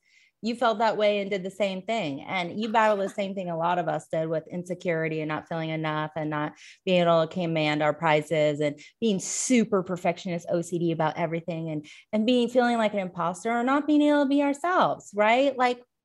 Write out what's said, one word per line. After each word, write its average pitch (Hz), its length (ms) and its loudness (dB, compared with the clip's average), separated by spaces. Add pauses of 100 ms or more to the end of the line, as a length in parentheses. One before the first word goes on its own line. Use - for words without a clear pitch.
(420)
you 226 140 -4
felt 226 240 2
that 220 160 2
way 208 240 2
and 196 100 -4
did 196 140 -2
the 185 80 -6
same 190 300 -4
thing. 175 440 -4
And 180 320 -6
you 220 120 -4
battle 214 260 4
the 190 140 -2
same 196 260 -6
thing 185 140 -6
a 165 80 -4
lot 170 200 0
of 165 120 -2
us 156 200 -4
did 160 200 -2
with 160 180 -4
insecurity 175 720 -4
and 151 80 -4
not 156 220 -6
feeling 160 200 -4
enough 156 460 -4
and 151 140 -4
not 151 240 -4 (320)
being 180 160 4
able 170 260 4
to 160 60 -12
command 156 500 0
our 151 100 4
prices 151 680 2
and 147 180 -2 (220)
being 208 180 2
super 214 640 0
perfectionist 175 680 -4
O 175 120 0
C 170 180 -4
D 165 140 0
about 160 240 0
everything 165 540 -4
and, 151 140 -6 (280)
and 214 120 2
being, 240 220 4
feeling 240 300 2
like 214 160 0
an 202 60 -2
imposter 180 520 -4
or 240 120 -2
not 285 220 0
being 294 160 4
able 294 220 4
to 269 60 0
be 285 120 2
ourselves, 285 720 0
right? 240 440 2
Like, 247 260 0 (220)